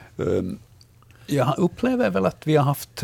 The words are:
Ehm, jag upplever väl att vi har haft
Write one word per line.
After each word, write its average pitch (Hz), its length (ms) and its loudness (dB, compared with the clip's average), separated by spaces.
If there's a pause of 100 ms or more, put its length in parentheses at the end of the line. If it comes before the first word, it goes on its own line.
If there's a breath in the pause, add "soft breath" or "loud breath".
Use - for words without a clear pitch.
(180 loud breath)
Ehm, 92 420 -2 (680)
jag 123 320 0
upplever 240 520 0
väl 180 160 0
att - 220 -4
vi 156 80 4
har 143 100 4
haft 139 240 -2 (140)